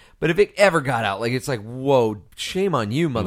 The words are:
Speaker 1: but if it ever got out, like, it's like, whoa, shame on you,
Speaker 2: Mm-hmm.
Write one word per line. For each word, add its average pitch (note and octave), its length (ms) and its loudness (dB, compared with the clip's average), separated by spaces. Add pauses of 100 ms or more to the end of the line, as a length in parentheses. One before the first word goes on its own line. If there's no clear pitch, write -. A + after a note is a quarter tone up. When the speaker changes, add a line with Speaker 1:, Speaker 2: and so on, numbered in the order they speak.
(180)
Speaker 1:
but D#3 120 0
if E3+ 100 0
it G3+ 160 2
ever F3+ 240 4
got B2 240 -2
out, G2 160 -2
like, A#2+ 120 -2
it's B2+ 140 -4
like, B2 140 -4
whoa, A#2+ 600 0 (140)
shame F#3 380 -2
on G#2+ 160 -2
you, D#3 180 0
Speaker 2:
Mm-hmm. A#2+ 80 -4 (100)